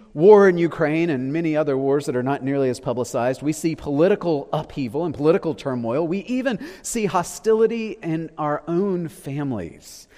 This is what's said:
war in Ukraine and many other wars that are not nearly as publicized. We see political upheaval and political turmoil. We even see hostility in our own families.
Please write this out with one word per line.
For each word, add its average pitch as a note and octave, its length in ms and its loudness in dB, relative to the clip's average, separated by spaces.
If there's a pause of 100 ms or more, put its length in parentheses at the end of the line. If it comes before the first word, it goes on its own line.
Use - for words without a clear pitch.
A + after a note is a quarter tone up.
(140)
war G3 340 10
in F3 100 4
Ukraine E3 520 0
and C3 220 -2
many D#3+ 240 -2
other D3 200 0
wars C#3 300 0
that D3 80 -4
are B2 80 0
not C3+ 220 -2
nearly C#3 240 0
as B2 100 -2
publicized. B2 640 -4
We D3 100 -2
see D#3+ 220 -4
political D#3 800 0
upheaval C#3+ 520 -4
and D#3+ 100 -6
political D3+ 400 0
turmoil. B2+ 520 -4
We F3 120 -4
even B3+ 460 -4 (180)
see A3 240 -4
hostility A3 960 0
in E3 360 -4
our D3 300 -2
own F3 400 -2
families. C#3 1000 -8 (120)